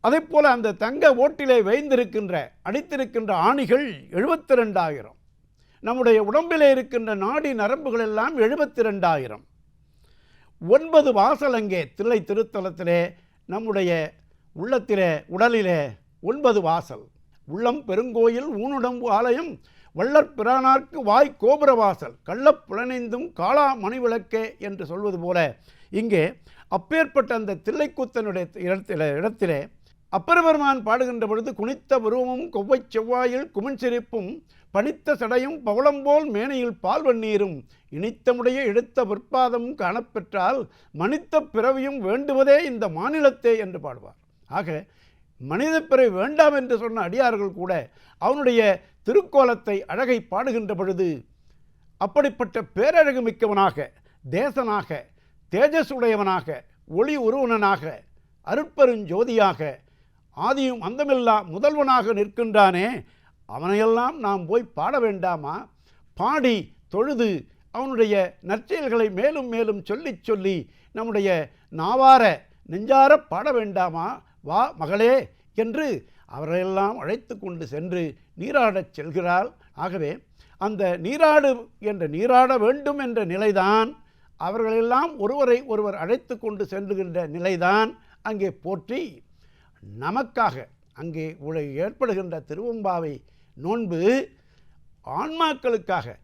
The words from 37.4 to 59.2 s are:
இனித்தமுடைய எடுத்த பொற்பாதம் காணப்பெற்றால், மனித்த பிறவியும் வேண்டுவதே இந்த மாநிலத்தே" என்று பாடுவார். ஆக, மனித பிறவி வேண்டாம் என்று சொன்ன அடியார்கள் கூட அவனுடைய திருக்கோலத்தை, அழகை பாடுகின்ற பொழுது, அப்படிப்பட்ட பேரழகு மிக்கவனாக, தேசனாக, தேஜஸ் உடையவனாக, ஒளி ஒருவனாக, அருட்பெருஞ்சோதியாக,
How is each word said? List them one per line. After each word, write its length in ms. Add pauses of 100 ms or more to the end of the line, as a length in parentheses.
இனித்தமுடைய 720
எடுத்த 420
பொற்பாதம் 720
காணப்பெற்றால், 920 (220)
மனித்த 500
பிறவியும் 580
வேண்டுவதே 680
இந்த 240
மாநிலத்தே" 680
என்று 220
பாடுவார். 360 (320)
ஆக, 380 (520)
மனித 440
பிறவி 280
வேண்டாம் 440
என்று 240
சொன்ன 240
அடியார்கள் 520
கூட 360 (280)
அவனுடைய 640 (240)
திருக்கோலத்தை, 760
அழகை 420
பாடுகின்ற 540
பொழுது, 500 (720)
அப்படிப்பட்ட 640
பேரழகு 600
மிக்கவனாக, 640 (440)
தேசனாக, 720 (500)
தேஜஸ் 420
உடையவனாக, 680 (240)
ஒளி 300
ஒருவனாக, 840 (420)
அருட்பெருஞ்சோதியாக, 1400 (520)